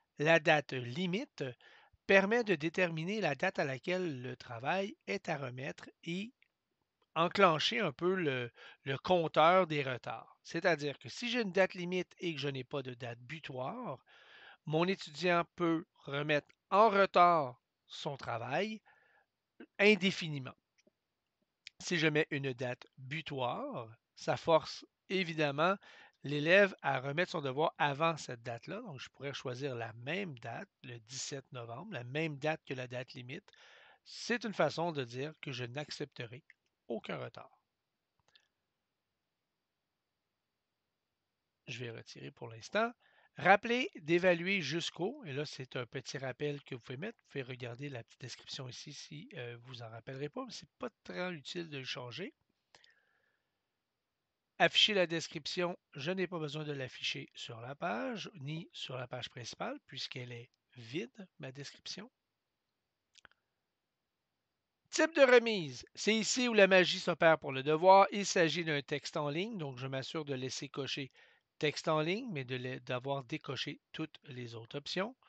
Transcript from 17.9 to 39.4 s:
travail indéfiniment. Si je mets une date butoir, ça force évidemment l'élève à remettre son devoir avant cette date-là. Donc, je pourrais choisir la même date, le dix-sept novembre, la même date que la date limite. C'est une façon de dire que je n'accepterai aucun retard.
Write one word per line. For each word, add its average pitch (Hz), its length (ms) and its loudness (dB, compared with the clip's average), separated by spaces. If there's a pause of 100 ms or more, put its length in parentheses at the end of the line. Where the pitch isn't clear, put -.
travail 135 640 -4 (960)
indéfiniment. 175 760 4 (1300)
Si - 140 0
je 160 120 2
mets 151 220 4
une 139 220 -2
date 123 340 -6 (120)
butoir, 139 880 -6 (260)
ça 147 220 -2
force - 480 2 (240)
évidemment 165 680 2 (480)
l'élève 170 580 6
à 135 180 0
remettre 143 320 -2
son 170 80 -4
devoir 139 380 0
avant 151 400 2
cette 123 240 -12
date-là. 123 400 -10
Donc, 156 180 -12
je - 80 -12
pourrais 139 240 -8
choisir 131 420 -6
la 117 200 -6
même 143 460 -6
date, 127 280 -10 (140)
le 123 180 -14
dix-sept 131 520 -10
novembre, 127 420 -10
la 120 100 -8
même 147 320 -4
date 151 300 -2
que 139 80 -8
la 127 120 -6
date 127 280 -10
limite. 131 360 -14 (540)
C'est - 400 -4
une 214 80 -4
façon 165 400 2
de 139 120 -4
dire 127 360 -8
que 147 120 -8
je 123 120 -6
n'accepterai 127 800 -10 (420)
aucun 202 300 -6
retard. - 420 -12 (4000)